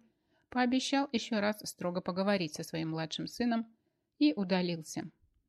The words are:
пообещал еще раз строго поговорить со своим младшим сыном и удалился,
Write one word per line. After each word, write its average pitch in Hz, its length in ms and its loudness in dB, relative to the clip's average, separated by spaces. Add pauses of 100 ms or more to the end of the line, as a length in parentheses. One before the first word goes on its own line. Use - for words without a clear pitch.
(500)
пообещал 254 640 2
еще 220 280 0
раз 208 260 2
строго 180 360 -4
поговорить 185 540 0
со 165 80 -6
своим 160 260 -4
младшим 160 380 -4
сыном 233 400 0 (500)
и 302 160 6
удалился, 180 800 -2 (380)